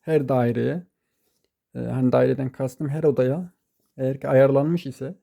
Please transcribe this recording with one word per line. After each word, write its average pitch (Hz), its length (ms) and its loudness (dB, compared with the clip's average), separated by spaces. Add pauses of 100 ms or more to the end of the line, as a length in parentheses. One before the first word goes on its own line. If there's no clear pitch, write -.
Her 147 280 0
daireye, 123 540 0 (920)
e, 123 40 -8
hani 123 320 0
daireden 127 400 0
kastım 135 380 -6
her 156 140 -4
odaya, 143 500 0 (440)
eğer 135 220 -4
ki - 80 -8
ayarlanmış 139 580 4
ise 135 380 -10